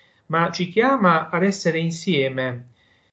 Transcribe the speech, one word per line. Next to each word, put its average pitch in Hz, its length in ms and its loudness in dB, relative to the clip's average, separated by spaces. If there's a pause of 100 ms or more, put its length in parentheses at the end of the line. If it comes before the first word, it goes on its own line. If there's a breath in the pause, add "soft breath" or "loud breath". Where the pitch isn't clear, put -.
(260)
ma 165 240 0
ci 180 180 -4
chiama 202 600 2
ad 175 120 -2
essere 180 360 0
insieme, 135 880 -2 (460)